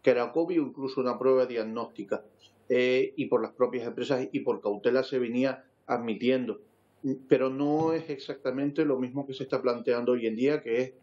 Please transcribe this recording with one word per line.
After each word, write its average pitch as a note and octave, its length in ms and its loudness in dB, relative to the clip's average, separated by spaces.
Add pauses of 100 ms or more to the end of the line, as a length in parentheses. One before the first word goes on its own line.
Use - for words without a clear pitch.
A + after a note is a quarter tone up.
que - 100 4
era B2 200 2
covid E3+ 300 2
o C3+ 60 -2
incluso C3 340 -6
una A#2+ 180 -2
prueba C3 280 4
diagnóstica. A2 760 -6 (460)
Eh, B2+ 480 2
y C3 80 -2
por A2+ 160 2
las A2+ 100 -4
propias B2 340 -2
empresas B2 460 -2
y C#3+ 80 -2
por A2+ 220 -2
cautela A#2+ 420 0
se C3 160 -2
venía B2 460 0 (220)
admitiendo. A#2 720 0 (680)
Pero C3 240 4
no D3 420 0
es D#3+ 160 -4
exactamente C#3 760 -2
lo C3+ 120 2
mismo B2+ 300 -4
que C3 80 -10
se B2 80 -8
está C3 180 -2
planteando A#2+ 520 0
hoy A#2 120 0
en A2 100 0
día, C#3 280 2
que A#2+ 180 0
es C3 220 -4